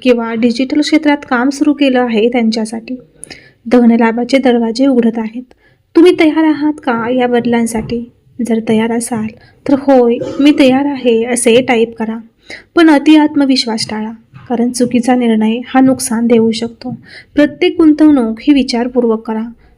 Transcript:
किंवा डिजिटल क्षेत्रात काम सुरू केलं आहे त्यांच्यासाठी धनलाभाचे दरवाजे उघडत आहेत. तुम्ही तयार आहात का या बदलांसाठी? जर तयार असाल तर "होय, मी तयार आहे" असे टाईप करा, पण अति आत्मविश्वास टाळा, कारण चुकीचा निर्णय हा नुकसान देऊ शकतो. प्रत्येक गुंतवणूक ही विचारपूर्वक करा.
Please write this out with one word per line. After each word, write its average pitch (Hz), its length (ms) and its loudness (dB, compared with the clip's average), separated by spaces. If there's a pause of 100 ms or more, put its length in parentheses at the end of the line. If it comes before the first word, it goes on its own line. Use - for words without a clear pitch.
किंवा 233 320 0
डिजिटल 254 460 -2
क्षेत्रात 294 360 0 (140)
काम 254 180 0
सुरू 294 240 0
केलं 269 280 0
आहे 226 280 0
त्यांच्यासाठी 226 680 -4 (680)
धनलाभाचे 240 720 2
दरवाजे 240 480 0
उघडत 233 320 0
आहेत. 226 240 -10 (540)
तुम्ही 339 240 6
तयार 320 240 2
आहात 302 280 0
का 233 380 -6
या 254 160 0
बदलांसाठी? 233 840 -2 (360)
जर 226 120 -2 (100)
तयार 226 240 0
असाल 226 340 -6 (420)
तर 285 60 4
"होय, 247 420 2 (240)
मी 285 180 4
तयार 269 260 2
आहे" 247 400 -2
असे 240 380 0
टाईप 233 340 -2
करा, 220 220 -8 (560)
पण 320 160 4
अति 311 260 4
आत्मविश्वास 277 760 0
टाळा, 214 200 -8 (380)
कारण 240 220 -2
चुकीचा 247 440 0
निर्णय 226 520 0
हा 262 140 2
नुकसान 254 460 0
देऊ 226 240 2
शकतो. 233 440 -10 (400)
प्रत्येक 302 440 0
गुंतवणूक 294 640 2
ही 294 120 2
विचारपूर्वक 247 760 -2
करा. 220 140 -6 (360)